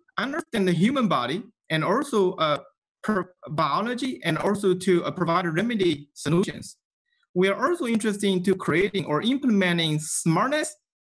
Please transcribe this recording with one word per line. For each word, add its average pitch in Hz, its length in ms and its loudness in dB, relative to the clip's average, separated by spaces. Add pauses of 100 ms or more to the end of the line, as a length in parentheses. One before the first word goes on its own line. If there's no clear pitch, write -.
(180)
understand 233 500 -2
the 175 40 4
human 220 360 2
body 143 340 -2 (280)
and 156 120 0
also, 196 520 0
uh, 151 240 0 (440)
per-, 185 300 -2 (160)
biology 202 760 -2
and 160 140 0
also 202 360 2
to, 185 300 2
uh, 139 60 -4
provide 175 360 0
remedy 175 680 -2
solutions. - 640 -2 (580)
We 185 140 2
are 202 220 0
also 339 160 -2
interested 208 420 0
into 185 260 2
creating 190 520 0
or 147 160 0
implementing 185 800 2
smartness 220 760 0 (240)